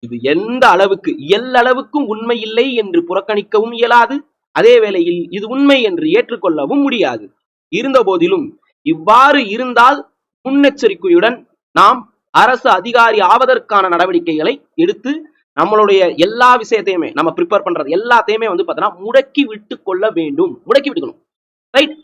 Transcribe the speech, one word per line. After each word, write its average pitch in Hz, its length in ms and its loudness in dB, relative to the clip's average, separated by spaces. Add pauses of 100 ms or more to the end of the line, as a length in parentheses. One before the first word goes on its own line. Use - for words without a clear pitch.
இது 117 180 -14
எந்த 214 460 0
அளவுக்கு, 190 440 0 (160)
எல்லளவுக்கும் 254 800 -2
உண்மை 226 340 -6
இல்லை 220 320 -2
என்று 196 300 -2
புறக்கணிக்கவும் 208 680 -4
இயலாது. 233 440 2 (340)
அதே 226 280 4
வேளையில் 175 500 -2
இது 202 180 -10
உண்மை 269 340 2
என்று 170 260 -2
ஏற்றுக்கொள்ளவும் 196 760 -2
முடியாது. 165 440 -2 (480)
இருந்த 254 300 0
போதிலும், 180 420 0 (400)
இவ்வாறு 226 600 2
இருந்தால் 247 520 0 (460)
முன்னெச்சரிக்கையுடன் 240 920 0 (340)
நாம் 208 280 4 (320)
அரசு 240 380 2
அதிகாரி 226 500 2
ஆவதற்கான 220 680 2
நடவடிக்கைகளை 170 680 -2 (200)
எடுத்து, 202 360 -2 (460)
நம்மளுடைய 196 580 2
எல்லா 226 420 2
விஷயத்தையுமே, 190 560 -4
நம்ம 156 220 -2
ப்ரிப்பேர் 185 300 -2
பண்றது 160 240 -6
எல்லாத்தையுமே 226 580 0
வந்து 277 160 -2
பாத்தீங்கன்னா 185 340 -4
முடக்கி 262 480 0
விட்டு 214 380 -14
கொள்ள 190 260 -2
வேண்டும், 165 560 -4
முடக்கி 277 240 0
விட்டுக்கணும். 151 320 -10 (520)
ரைட்? 302 300 0